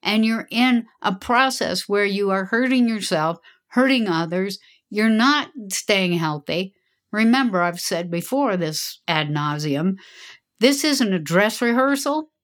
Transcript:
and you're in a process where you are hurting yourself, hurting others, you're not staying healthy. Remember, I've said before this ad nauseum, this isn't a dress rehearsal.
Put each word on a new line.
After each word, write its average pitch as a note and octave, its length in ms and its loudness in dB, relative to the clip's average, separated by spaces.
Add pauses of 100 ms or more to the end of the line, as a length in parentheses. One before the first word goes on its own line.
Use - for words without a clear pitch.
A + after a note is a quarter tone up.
and G#3+ 200 2
you're A3+ 280 0
in A#3+ 340 2 (160)
a F#3+ 140 0
process B3 720 0
where G3+ 160 2
you G3+ 240 -2
are F#3+ 160 0
hurting B3 420 2
yourself, E3+ 520 -2 (300)
hurting B3+ 380 2
others, F3 520 -2 (320)
you're G#3+ 180 2
not B3+ 400 2 (200)
staying F#3+ 440 0
healthy. E3 600 -4 (380)
Remember, A3 520 2
I've F3 180 -2
said F3 300 -4
before G#3 440 -2
this D#3 520 -6
ad D#3 220 0
nauseum, D3+ 680 -2 (640)
this C#4 240 2
isn't C4 300 0
a F3 60 0
dress F#3 420 0
rehearsal. C#4 680 0 (140)